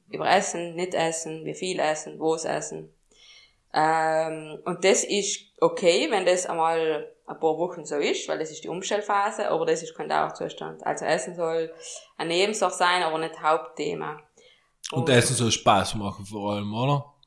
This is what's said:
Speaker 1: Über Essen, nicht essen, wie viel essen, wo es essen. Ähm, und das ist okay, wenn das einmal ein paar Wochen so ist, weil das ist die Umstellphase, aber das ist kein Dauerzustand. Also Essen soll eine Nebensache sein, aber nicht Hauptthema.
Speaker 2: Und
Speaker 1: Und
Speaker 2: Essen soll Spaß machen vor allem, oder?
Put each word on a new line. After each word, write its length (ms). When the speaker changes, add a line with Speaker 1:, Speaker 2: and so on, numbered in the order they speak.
Speaker 1:
Über 180
Essen, 460
nicht 220
essen, 500
wie 80
viel 260
essen, 400
wo 140
es 120
essen. 460
Ähm, 920
und 180
das 200
ist 340
okay, 500
wenn 160
das 220
einmal 640
ein 120
paar 180
Wochen 280
so 120
ist, 300
weil 120
das 100
ist 140
die 60
Umstellphase, 800
aber 180
das 160
ist 120
kein 140
Dauerzustand. 760
Also 200
Essen 300
soll 360
eine 160
Nebensache 420
sein, 280
aber 160
nicht 240
Hauptthema. 760
Speaker 2:
Und 100
Speaker 1:
Und 80
Speaker 2:
Essen 260
soll 160
Spaß 440
machen 300
vor 280
allem, 200
oder? 400